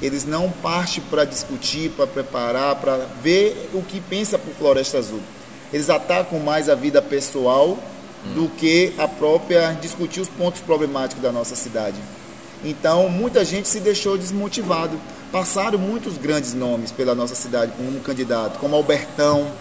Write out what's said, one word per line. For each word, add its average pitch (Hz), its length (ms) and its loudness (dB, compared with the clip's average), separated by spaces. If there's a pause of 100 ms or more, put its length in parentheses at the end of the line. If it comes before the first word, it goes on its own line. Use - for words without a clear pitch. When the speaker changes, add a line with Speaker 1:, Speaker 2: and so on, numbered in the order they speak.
Speaker 1:
Eles 139 240 -2
não 165 240 0
partem 170 600 -2
pra 151 160 4
discutir, 139 680 -4
pra 139 160 2
preparar, 127 720 -2
pra 135 200 0 (240)
ver 190 520 2
o 185 80 -2
que 190 180 -10
pensa 196 380 -2
por 151 160 -10
Floresta 139 440 2
Azul. 110 220 -2 (540)
Eles 151 160 2
atacam 175 500 0
mais 151 300 2
a 143 60 6
vida 143 260 4
pessoal 139 760 4 (480)
Speaker 2:
Hum. 101 80 -8
Speaker 1:
do 160 160 2
que 165 480 4
a 151 100 2
própria 165 640 2 (100)
discutir 170 400 -4
os 185 80 -4
pontos 175 320 -2
problemáticos 139 600 0
da 123 80 2
nossa 120 240 -2
cidade. 110 400 -2 (680)
Então, 160 440 2
muita 208 360 2
gente 190 220 -2
se - 120 0
deixou 196 380 2
desmotivado. 180 840 -2 (320)
Passaram 196 480 2
muitos 208 380 -4
grandes 143 360 0
nomes 120 380 -2
pela 123 240 0
nossa 123 200 -2
cidade 117 420 0
como 131 240 -4
candidato, 120 580 -2
como 147 160 2
Albertão 147 720 2 (140)